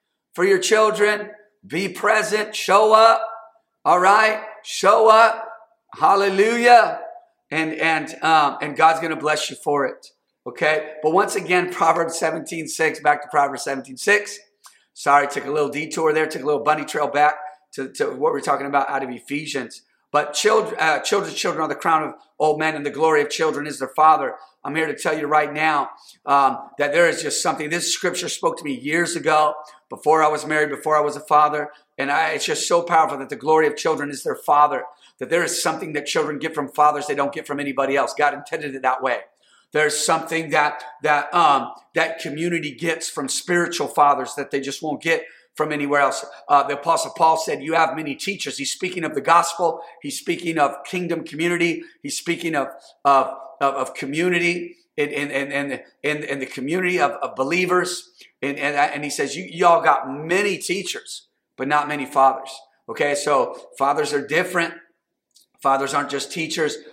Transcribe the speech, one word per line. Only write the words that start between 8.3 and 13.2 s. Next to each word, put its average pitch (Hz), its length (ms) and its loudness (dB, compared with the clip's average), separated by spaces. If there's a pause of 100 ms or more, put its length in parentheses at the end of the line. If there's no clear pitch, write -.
and 147 140 -6
God's 160 240 4
gonna 160 160 -4
bless 151 340 -2
you 135 60 -12
for 143 300 -2
it. - 260 -10 (340)
Okay? 156 480 -2 (100)
But 160 80 2
once 196 240 2
again, 175 360 0
Proverbs 165 460 0
seventeen 160 500 -4
six, 156 320 -2
back 147 220 2